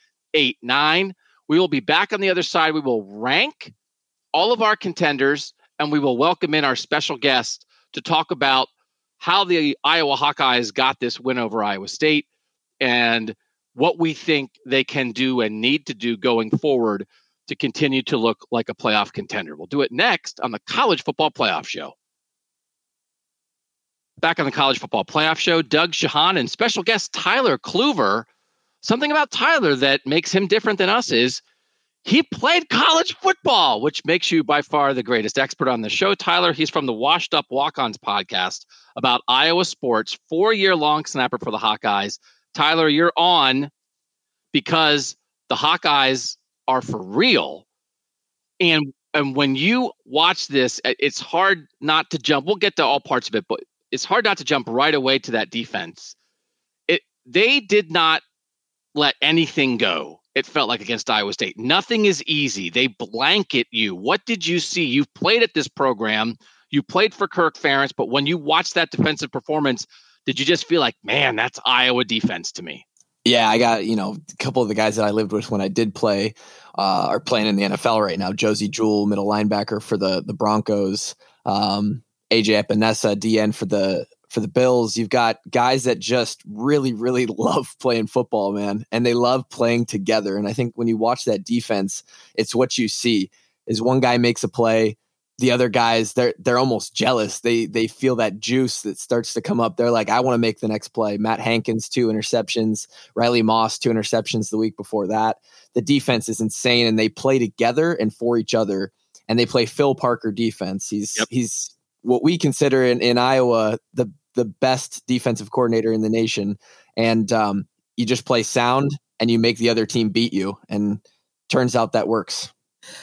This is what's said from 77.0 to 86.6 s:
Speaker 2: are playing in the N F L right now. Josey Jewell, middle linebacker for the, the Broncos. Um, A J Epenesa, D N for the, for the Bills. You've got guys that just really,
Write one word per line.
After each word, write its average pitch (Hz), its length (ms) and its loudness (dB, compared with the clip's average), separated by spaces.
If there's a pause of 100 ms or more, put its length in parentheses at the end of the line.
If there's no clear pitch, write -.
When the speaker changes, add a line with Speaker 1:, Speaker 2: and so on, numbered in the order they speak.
Speaker 2:
are 101 120 -2
playing 110 260 0
in 104 100 2
the 101 80 2
N 98 80 0
F 98 140 -2
L 110 140 2
right 95 180 -2
now. 95 140 -4
Josey 104 360 -2
Jewell, 104 380 0
middle 101 200 0
linebacker 107 560 0
for - 140 -2
the, 95 260 0
the 107 120 -8
Broncos. 104 800 0 (320)
Um, 104 560 -2 (280)
A 113 120 4
J 104 200 2
Epenesa, 107 560 0
D 110 200 2
N 107 140 2
for 107 140 -6
the, 95 400 -2 (220)
for - 120 -6
the 104 80 -4
Bills. 123 500 2
You've 113 100 -2
got 117 300 0 (120)
guys 127 340 2
that 120 140 0
just 110 480 -2
really, 131 460 0